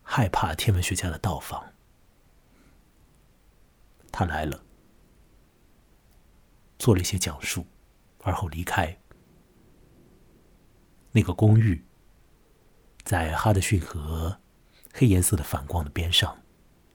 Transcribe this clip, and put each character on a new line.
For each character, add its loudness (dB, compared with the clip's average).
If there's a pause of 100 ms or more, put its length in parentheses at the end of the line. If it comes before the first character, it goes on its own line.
害 -2
怕 -2
天 0
文 2
学 -2
家 -4
的 -6
到 -4
访。 -12 (2500)
他 -2
来 -4
了， -8 (2250)
做 4
了 4
一 -2
些 -4
讲 -6
述， -6 (560)
而 0
后 -4
离 -8
开。 -2 (2250)
那 6
个 -2
公 6
寓 2 (1200)
在 -2
哈 2
德 4
逊 0
河 -6 (540)
黑 4
颜 6
色 2
的 -2
反 -6
光 -4
的 -8
边 -4
上， 0 (520)